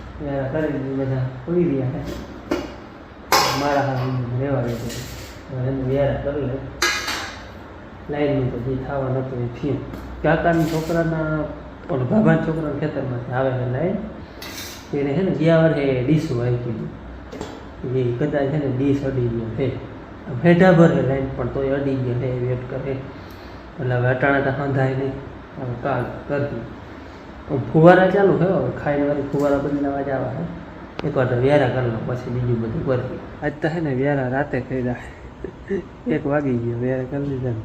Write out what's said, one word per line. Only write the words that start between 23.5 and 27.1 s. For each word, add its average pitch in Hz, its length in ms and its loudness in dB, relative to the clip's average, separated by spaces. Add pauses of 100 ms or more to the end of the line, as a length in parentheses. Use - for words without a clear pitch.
હવે 120 120 4
અટાણે 139 340 4
તો 135 220 0
હંધાય 135 320 2
નહીં. 135 160 0 (500)
હવે 123 220 -6
કાલ 127 200 0 (240)
કરતી. 123 340 -2 (1120)